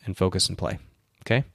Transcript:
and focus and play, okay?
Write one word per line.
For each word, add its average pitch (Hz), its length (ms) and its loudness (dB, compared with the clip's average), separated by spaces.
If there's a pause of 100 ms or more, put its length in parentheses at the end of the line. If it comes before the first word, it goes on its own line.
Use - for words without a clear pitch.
and 98 100 -6
focus 95 320 2
and 87 80 -4
play, - 220 -4 (460)
okay? 127 200 2 (100)